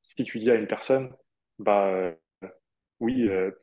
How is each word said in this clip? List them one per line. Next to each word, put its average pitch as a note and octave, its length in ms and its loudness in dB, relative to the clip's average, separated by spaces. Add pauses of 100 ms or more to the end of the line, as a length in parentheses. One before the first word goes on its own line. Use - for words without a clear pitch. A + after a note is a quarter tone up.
si - 220 -8
tu - 160 -8
dis A2+ 120 2
à A2+ 40 8
une G#2+ 120 -2
personne, « C3 440 -2 (480)
Bah, G2+ 280 2
euh, F#2 260 -2 (880)
oui, A#2+ 280 0
euh, F#2+ 240 0 (120)